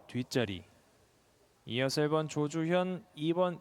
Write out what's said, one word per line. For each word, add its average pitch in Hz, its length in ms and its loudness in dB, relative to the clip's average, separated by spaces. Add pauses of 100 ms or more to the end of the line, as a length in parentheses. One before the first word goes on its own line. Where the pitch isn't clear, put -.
뒷자리. 117 580 -2 (1000)
이어서 131 380 0
일 147 60 2
번 156 180 2
조주현, 165 760 0 (120)
이 156 180 0
번 180 280 0